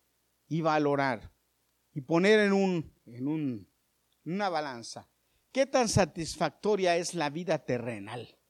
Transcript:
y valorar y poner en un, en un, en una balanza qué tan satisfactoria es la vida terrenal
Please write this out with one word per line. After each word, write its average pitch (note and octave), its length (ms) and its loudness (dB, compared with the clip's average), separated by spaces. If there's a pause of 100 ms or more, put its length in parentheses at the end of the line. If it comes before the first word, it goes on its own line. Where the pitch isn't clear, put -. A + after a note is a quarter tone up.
(480)
y D#3+ 140 -4
valorar C#3+ 720 0 (600)
y C#3+ 80 -10
poner F#3+ 400 4
en G3+ 100 4
un, F#3+ 420 2 (120)
en B2 220 -8
un, C#3 420 -6 (560)
en D#3 80 -6
una G3+ 160 -2
balanza C3 600 -6 (440)
qué C4 120 2
tan C4 220 2
satisfactoria F3 1080 0
es F3 160 -4
la D3+ 160 -2
vida E3+ 300 -4
terrenal A#2 800 -8 (120)